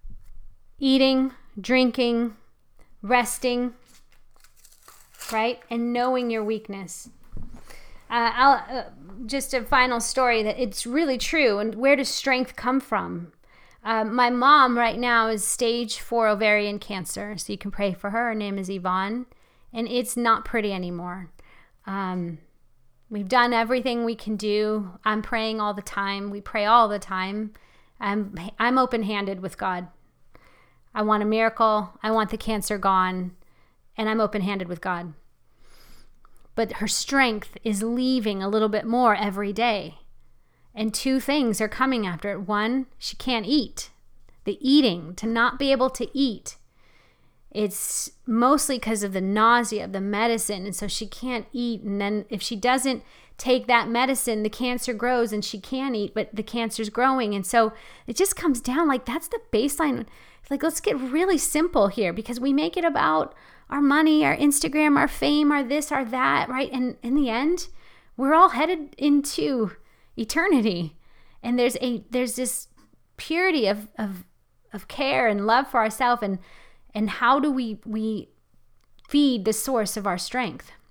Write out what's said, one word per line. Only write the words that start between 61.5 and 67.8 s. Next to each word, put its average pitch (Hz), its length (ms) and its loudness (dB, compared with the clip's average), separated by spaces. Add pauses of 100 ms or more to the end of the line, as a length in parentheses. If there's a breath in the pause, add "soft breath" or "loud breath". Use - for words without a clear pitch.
here, 190 260 0
because 233 260 -6
we 269 140 2
make 320 240 0
it 339 60 2
about 311 500 2 (340 loud breath)
our 277 120 -2
money, 302 440 6
our 208 120 2
Instagram, 294 600 2
our - 120 4
fame, 294 420 2
our 285 140 2
this, 285 260 -2
our 269 140 -2
that, 262 440 0
right? 254 240 -2
And 254 300 -2
in 240 140 0
the 277 120 4
end, 294 380 0 (500 soft breath)